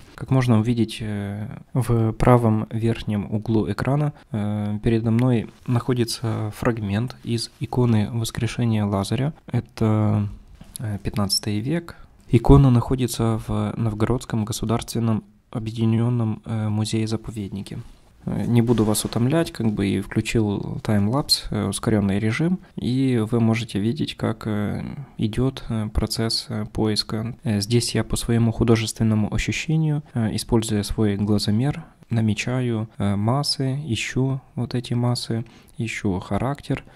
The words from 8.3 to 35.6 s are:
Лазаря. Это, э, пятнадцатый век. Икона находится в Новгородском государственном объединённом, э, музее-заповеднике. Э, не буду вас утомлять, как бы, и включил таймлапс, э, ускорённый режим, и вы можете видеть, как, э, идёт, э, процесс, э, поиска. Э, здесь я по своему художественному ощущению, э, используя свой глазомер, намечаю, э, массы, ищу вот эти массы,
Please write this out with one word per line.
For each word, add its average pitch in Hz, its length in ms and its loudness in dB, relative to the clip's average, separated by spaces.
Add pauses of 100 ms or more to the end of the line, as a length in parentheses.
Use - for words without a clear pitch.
Лазаря. 110 480 -2 (140)
Это, 107 840 0 (500)
э, 107 240 -6
пятнадцатый 104 560 -2
век. 156 380 -4 (320)
Икона 139 420 8
находится 117 720 0
в 107 300 -2
Новгородском 113 720 -2
государственном 113 800 -2 (260)
объединённом, 113 920 0
э, 107 240 -4
музее-заповеднике. 107 1120 -4 (460)
Э, 107 200 -4
не 117 160 4
буду 113 220 4
вас 107 220 2
утомлять, 151 480 0
как 113 180 0
бы, 104 160 0
и 98 140 2
включил 107 800 0
таймлапс, 110 680 0
э, 101 180 -2
ускорённый 101 520 2
режим, 151 400 0 (160)
и 127 560 0
вы 120 80 2
можете 113 400 2
видеть, 107 380 -2
как, 110 280 -4
э, 104 380 -4 (340)
идёт, 120 520 -2
э, 110 180 -2
процесс, 113 640 -2
э, 107 160 -6
поиска. 110 800 -2
Э, 104 160 2
здесь 117 340 0
я 113 80 2
по - 140 -4
своему 117 340 2
художественному 110 800 2
ощущению, 156 720 0 (100)
э, 110 220 -2
используя 110 480 0
свой 104 320 0
глазомер, 104 720 0 (240)
намечаю, 113 880 0
э, 101 180 0
массы, 135 720 0
ищу 131 540 -2 (140)
вот 123 200 -4
эти 123 180 -4
массы, 120 520 -2 (320)